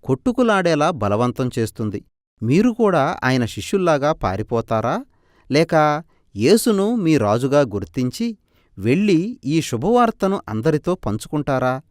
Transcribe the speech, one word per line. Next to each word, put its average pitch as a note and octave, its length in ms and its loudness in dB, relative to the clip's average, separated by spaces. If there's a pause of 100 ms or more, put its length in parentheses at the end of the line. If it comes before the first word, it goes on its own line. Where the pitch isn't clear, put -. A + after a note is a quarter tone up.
కొట్టుకులాడేలా F3 840 0
బలవంతం B2 600 -2 (100)
చేస్తుంది. G#2+ 460 -4 (380)
మీరు F3+ 280 2
కూడా F#3 520 0
ఆయన B2+ 220 2
శిష్యుల్లాగా D#3 680 0
పారిపోతారా? A2+ 920 -4 (460)
లేక D3+ 520 2 (320)
యేసును G3+ 600 2
మీ D#3+ 220 2
రాజుగా B2 440 2
గుర్తించి, B2+ 760 -4 (400)
వెళ్ళి F3 680 0
ఈ D#3 160 0
శుభవార్తను G3+ 880 0
అందరితో D3+ 460 -2
పంచుకుంటారా? C3 960 -4